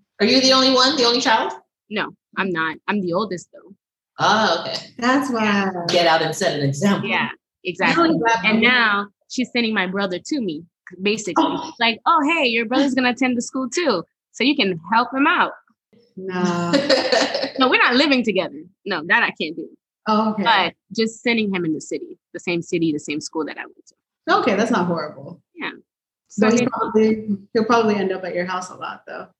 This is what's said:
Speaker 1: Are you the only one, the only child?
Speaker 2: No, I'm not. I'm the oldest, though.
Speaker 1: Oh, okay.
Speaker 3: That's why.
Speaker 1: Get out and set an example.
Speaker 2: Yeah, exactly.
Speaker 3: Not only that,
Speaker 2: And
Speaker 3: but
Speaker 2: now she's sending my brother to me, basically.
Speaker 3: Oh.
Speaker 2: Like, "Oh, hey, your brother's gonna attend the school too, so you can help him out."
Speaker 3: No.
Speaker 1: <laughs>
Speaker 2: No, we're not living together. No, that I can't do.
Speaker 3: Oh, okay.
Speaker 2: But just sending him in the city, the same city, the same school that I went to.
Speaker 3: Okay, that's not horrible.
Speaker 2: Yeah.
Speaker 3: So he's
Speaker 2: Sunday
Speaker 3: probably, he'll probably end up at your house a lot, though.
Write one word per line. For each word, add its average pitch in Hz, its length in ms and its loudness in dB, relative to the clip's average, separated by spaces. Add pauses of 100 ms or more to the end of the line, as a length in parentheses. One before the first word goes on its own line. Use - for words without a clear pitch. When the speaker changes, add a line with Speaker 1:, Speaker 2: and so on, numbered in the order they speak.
(200)
Speaker 1:
Are 208 60 4
you 254 140 6
the 262 120 4
only 262 220 4
one, 262 220 4
the 254 80 2
only 240 160 2
child? 254 320 0 (380)
Speaker 2:
No, 202 200 -4 (280)
I'm 190 120 -2
not. 160 280 -4 (100)
I'm 202 140 0
the 175 100 -2
oldest, 190 400 -4
though. - 220 -20 (440)
Speaker 1:
Oh, 190 440 2
okay. - 240 -8 (120)
Speaker 3:
That's 262 320 0
why. 208 400 0 (180)
Speaker 1:
Get 170 180 2
out 160 160 4
and 156 120 -2
set 156 240 -2
an 143 80 -2
example. 190 420 0
Speaker 2:
Yeah, 175 200 -2 (360)
exactly. 180 400 0
Speaker 3:
Not 320 60 4
only 311 160 0
that, 226 200 2
Speaker 2:
And 220 160 2
Speaker 3:
but 233 60 4
Speaker 2:
now 214 400 2 (220)
she's 254 220 -4
sending 226 220 0
my 190 120 0
brother 185 380 -4
to 302 160 -4
me, 170 240 -6 (380)
basically. 208 440 0
Speaker 3:
Oh. - 320 -6
Speaker 2:
Like, 233 280 0
"Oh, 320 200 4
hey, 320 220 2
your 233 160 0
brother's 262 300 0
gonna 247 160 2
attend 254 260 0
the 240 60 -2
school 262 260 -6
too, 247 360 0 (260)
so - 140 -8
you 277 120 4
can 190 240 0 (120)
help 240 200 2
him 269 140 0
out." 285 260 2 (640)
Speaker 3:
No. 180 560 -2
Speaker 1:
<laughs> - 100 4 (760)
Speaker 2:
No, 262 100 4
we're 311 140 4
not 269 140 4
living 269 280 4
together. 160 380 -2 (240)
No, 180 220 -4
that 220 140 4
I 175 160 0
can't 165 160 -6
do. 160 140 -12 (400)
Speaker 3:
Oh, 220 220 2
okay. 208 120 -4
Speaker 2:
But 185 320 2 (220)
just 220 260 -4
sending 220 320 0
him 175 120 -2
in 156 80 -2
the 143 80 -6
city, - 360 -10 (140)
the 170 80 -12
same 175 220 -2
city, 165 300 0
the 147 60 -4
same 151 220 -8
school 156 240 -6
that - 140 -10
I - 80 -12
went - 220 -20
to. - 500 -2
Speaker 3:
Okay, 214 180 0
that's 233 140 0
not 185 160 0
horrible. 156 560 -6 (120)
Speaker 2:
Yeah. 233 180 -8 (560)
Speaker 3:
So 214 180 2
he's 233 140 4
Speaker 2:
Sunday 240 120 2
Speaker 3:
probably, 214 640 0 (160)
he'll 220 140 0
probably 226 300 2
end 190 140 -2
up 185 140 -6
at 175 100 -8
your 175 120 -4
house 180 240 -8
a - 40 -18
lot, - 320 -14
though. 92 220 -14 (120)